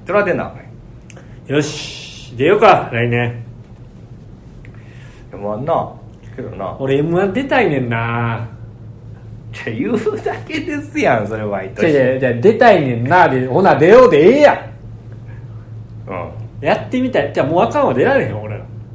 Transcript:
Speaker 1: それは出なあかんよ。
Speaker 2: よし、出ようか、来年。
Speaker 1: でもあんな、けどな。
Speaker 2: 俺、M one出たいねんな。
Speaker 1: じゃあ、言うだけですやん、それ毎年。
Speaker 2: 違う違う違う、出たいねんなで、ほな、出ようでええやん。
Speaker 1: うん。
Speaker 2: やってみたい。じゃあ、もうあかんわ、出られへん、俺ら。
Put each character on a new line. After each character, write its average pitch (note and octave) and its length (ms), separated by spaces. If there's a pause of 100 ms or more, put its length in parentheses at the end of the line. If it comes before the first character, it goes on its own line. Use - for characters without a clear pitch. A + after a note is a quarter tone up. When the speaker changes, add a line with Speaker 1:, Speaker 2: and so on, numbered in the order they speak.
Speaker 1:
そ F3 80
れ G3+ 60
は G3+ 60
出 F3 100
な G2 120
あ - 40
か - 60
ん - 20 (920)
よ。 C3+ 80
Speaker 2:
よ D3+ 60
し、 - 760
出 C3 100
よ G3+ 100
う G#3+ 40
か、 G3+ 320
来 A#2+ 160
年。 A#2+ 360 (1900)
Speaker 1:
で F2+ 60
も G#2 180
あ - 20
ん B2+ 80
な、 D#3+ 280 (420)
け B2+ 80
ど A2 80
な。 F#2 280
Speaker 2:
俺、 C3+ 200
M E3 180
one F#3+ 160
出 B3+ 120
た C#4 180
い F3+ 80
ね C#3+ 80
ん B2 100
な。 A#2 600 (1040)
Speaker 1:
じ - 80
ゃ - 60
あ、 B2 40
言 C#3 200
う A#3 80 (260)
だ - 100 (120)
け D4+ 140
で D4 220
す - 160
や C3+ 220
ん、 G#2 60
そ A2 100
れ G#2+ 80
毎 G2 260
年。 E3 180
Speaker 2:
違 - 20
う - 20
違 C3 240
う C3 40
違 A#2+ 180
う、 A#2 40
出 G#3+ 120
た A#3 180
い E3+ 100
ね B2+ 140
ん A#2+ 80
な E3 240
で、 B2+ 180
ほ C3+ 160
な、 F3 140
出 D3 120
よ A#3+ 180
う - 40
で D3+ 80
え G#3 200
え - 20
や C#4 140
ん。 - 1600
Speaker 1:
う F#2+ 40
ん。 F#2 520
Speaker 2:
や G#3 80
っ - 140
て B3+ 120
み C4 100
た D#3 120
い。 C#3+ 120
じ E3+ 60
ゃ C#3+ 40
あ、 - 20
も E3+ 140
う - 20
あ A#3 60
か C#4+ 140
ん B3+ 40
わ、 C#3+ 80
出 C3+ 100
ら C4+ 120
れ G3+ 80
へ A#2 40
ん、 G#2 120
俺 G#2+ 160
ら。 - 80 (300)